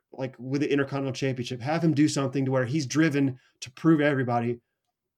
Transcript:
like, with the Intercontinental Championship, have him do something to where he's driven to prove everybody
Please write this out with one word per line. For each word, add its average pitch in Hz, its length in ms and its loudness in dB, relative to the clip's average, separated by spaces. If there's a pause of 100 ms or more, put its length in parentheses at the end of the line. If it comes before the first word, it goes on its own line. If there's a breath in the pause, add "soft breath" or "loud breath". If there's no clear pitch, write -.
(120)
like, 127 260 -8
with 131 240 -4
the 147 100 0
Intercontinental 139 420 -2
Championship, 123 480 -4
have 160 220 -2
him 160 100 4
do 147 140 4
something 135 380 -2
to 131 60 0
where 131 140 2
he's 135 200 -2
driven 139 540 2 (220 soft breath)
to - 100 -12
prove 160 300 4
everybody 123 580 0 (580)